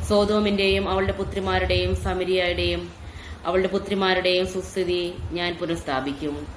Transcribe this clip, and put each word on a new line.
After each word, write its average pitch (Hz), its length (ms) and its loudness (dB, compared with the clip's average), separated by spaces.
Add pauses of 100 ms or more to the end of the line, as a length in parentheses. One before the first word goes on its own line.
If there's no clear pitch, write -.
സോദോമിന്റെയും 202 800 4
അവളുടെ 196 240 0
പുത്രിമാരുടെയും 185 840 0
സമരിയയുടെയും 180 920 0 (560)
അവളുടെ 185 220 2
പുത്രിമാരുടെയും 185 840 2
സുസ്ഥിതി 180 600 -2 (200)
ഞാൻ 175 220 -2
പുനഃസ്ഥാപിക്കും. 147 920 -4 (100)